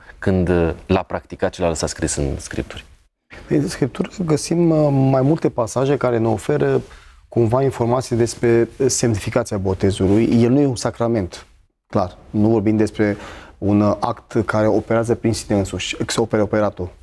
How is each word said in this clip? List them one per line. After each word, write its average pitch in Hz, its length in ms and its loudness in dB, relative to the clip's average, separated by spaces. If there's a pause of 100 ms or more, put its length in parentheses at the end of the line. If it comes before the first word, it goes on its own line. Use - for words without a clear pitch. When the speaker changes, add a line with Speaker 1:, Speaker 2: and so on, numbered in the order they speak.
(180)
Speaker 1:
când, 92 300 0
uh, 85 240 2 (140)
l-a 92 160 2
practicat 90 520 -6
și - 60 -10
l-a 90 80 0
lăsat 80 200 -2
scris - 280 -4
în 71 220 -2
Scripturi? - 460 -12 (640)
Speaker 2:
Păi, 151 80 0
în 147 120 0
Scriptură - 400 -4 (180)
găsim, 165 440 0
uh, 151 180 4 (220)
mai 135 120 0
multe 156 260 2
pasaje 131 480 -2
care 120 220 0
ne 113 100 0
oferă 135 520 0 (480)
cumva 117 340 2
informații 123 540 0
despre, 117 520 2 (100)
uh, 139 100 2
semnificația 113 720 -2
botezului. 98 840 2
El 117 80 4
nu 135 100 4
e 147 60 4
un 127 100 -2
sacrament, 117 680 -4 (400)
clar. 95 300 -2 (140)
Nu 107 180 2
vorbim 110 280 2
despre 104 400 2 (420)
un, 104 220 2
uh, 104 200 2
act 113 440 -4
care 107 220 0
operează 113 480 0
prin 113 180 -2
sine 104 260 -2
însuși, 95 420 -4
ex - 160 -6
opere 110 260 0
operato, 101 480 -2 (120)